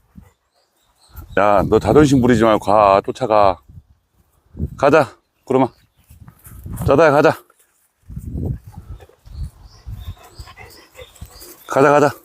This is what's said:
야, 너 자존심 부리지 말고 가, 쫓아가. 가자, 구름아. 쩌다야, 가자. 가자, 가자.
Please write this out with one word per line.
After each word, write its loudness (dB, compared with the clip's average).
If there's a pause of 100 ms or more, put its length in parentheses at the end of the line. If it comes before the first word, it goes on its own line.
(1400)
야, 2
너 2
자존심 2
부리지 0
말고 2
가, 2
쫓아가. 0 (1200)
가자, 0 (300)
구름아. -2 (1120)
쩌다야, 2
가자. 2 (4000)
가자, 0
가자. 2 (160)